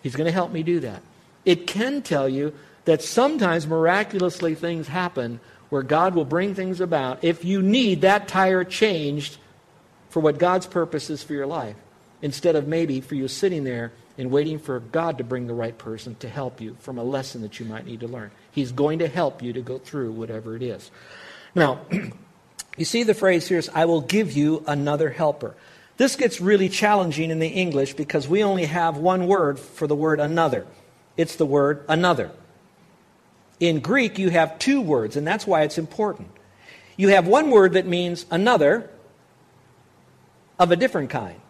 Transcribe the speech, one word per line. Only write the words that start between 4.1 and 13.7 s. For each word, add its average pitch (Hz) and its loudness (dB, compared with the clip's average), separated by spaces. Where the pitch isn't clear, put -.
things 160 -6
happen 135 -6
where 139 -2
God 165 2
will 160 2
bring 180 -2
things 185 -6
about 143 -2
if 165 -2
you 190 0
need 196 2
that 202 4
tire 190 2
changed 156 -2
for 165 -2
what 147 4
God's 185 2
purpose 160 -4
is 151 -8
for 151 -10
your 139 -4
life, 123 -6
instead 156 0
of 139 -2
maybe 151 -2
for - -10
you 135 -4
sitting 170 -2
there 117 -6